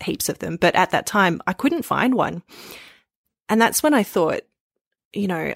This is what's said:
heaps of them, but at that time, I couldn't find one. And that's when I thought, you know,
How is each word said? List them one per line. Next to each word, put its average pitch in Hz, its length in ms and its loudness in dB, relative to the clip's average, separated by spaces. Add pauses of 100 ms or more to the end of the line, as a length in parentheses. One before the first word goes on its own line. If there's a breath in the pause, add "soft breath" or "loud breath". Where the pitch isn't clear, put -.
heaps - 260 -4
of - 100 -8
them, 165 180 -6
but 175 160 2
at 185 180 2
that - 140 -2
time, 185 400 2
I 185 80 -2
couldn't 294 300 -2
find - 320 0
one. 170 260 -2 (1080 loud breath)
And 220 120 4
that's - 220 2
when 302 100 4
I 247 80 4
thought, 170 400 0 (760)
you 202 120 -2
know, 160 280 -4